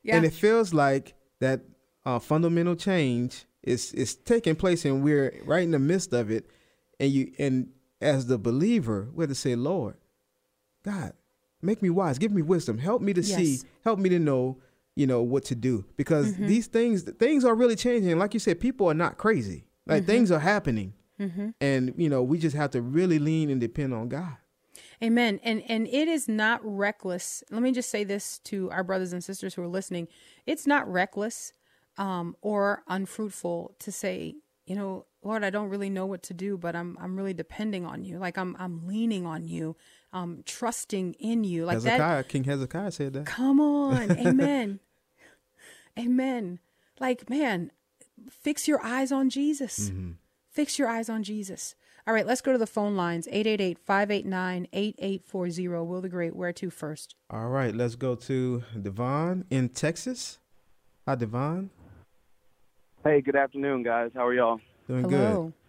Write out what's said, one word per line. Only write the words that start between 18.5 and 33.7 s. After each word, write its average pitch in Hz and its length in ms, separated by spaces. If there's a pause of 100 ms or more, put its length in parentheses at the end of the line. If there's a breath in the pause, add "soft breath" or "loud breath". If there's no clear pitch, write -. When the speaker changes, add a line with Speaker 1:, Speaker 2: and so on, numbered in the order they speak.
Speaker 2:
people 214 280
are 151 60
not 160 240
crazy. 113 460 (220)
Like, 185 160
Speaker 1:
Mm-hmm. 165 40
Speaker 2:
things 214 240
are 160 100
happening. 127 520 (260)
Speaker 1:
Mm-hmm. 202 300 (120)
Speaker 2:
And, 131 360
you 165 120
know, 131 140
we 143 160
just 156 160
have 147 180
to 127 100
really 160 360
lean 156 320
and 131 100
depend 131 340
on 113 140
God. 143 280 (680 loud breath)
Speaker 1:
Amen. 233 400
And, 220 260
and 226 200
it 294 200
is 320 200
not 214 340
reckless. 202 880
Let 214 120
me 262 100
just 240 180
say 208 140
this 202 360
to 190 300
our 185 140
brothers 185 280
and 180 100
sisters 190 320
who 180 80
are 175 60
listening. 175 400 (380 soft breath)
It's 302 200
not 277 240
reckless, 202 600 (460)
um, 180 440
or 202 460
unfruitful 185 880